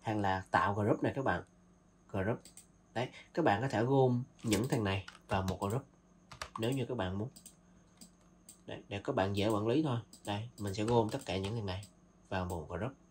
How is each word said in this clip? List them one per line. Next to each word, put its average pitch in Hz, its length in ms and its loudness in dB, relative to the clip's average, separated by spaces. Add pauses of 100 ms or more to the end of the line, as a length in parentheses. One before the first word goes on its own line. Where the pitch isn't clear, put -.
Hay 110 140 -2
là 95 360 0
tạo 95 240 2
group 104 280 2
này 113 140 2
các 131 80 -2
bạn. 90 180 0 (680)
Group. 98 320 -2 (540)
Đấy, 120 140 -2 (260)
các 165 100 2
bạn 107 180 4
có 135 60 0
thể 110 140 2
gom 127 400 6 (200)
những 110 260 2
thằng 117 160 2
này 98 220 0 (220)
vào 98 140 0
một 95 180 -2
group 104 240 -2 (720)
nếu 113 120 0
như 131 160 -2
các 127 100 -4
bạn 95 220 -2
muốn. 110 100 -2 (1400)
Đấy, 101 220 -10
để 101 160 -6
các 101 100 -2
bạn 98 220 2
dễ 101 120 2
quản 107 180 2
lý 135 160 4
thôi. 127 160 0 (260)
Đây, 107 240 -4 (100)
mình 101 160 -4
sẽ 107 100 0
gom 117 240 4
tất 135 180 -4
cả 90 100 -2
những 98 180 -2
thằng 110 120 -4
này 95 180 -6 (440)
vào 92 160 -2
một 87 240 -6
group. 90 240 -4 (180)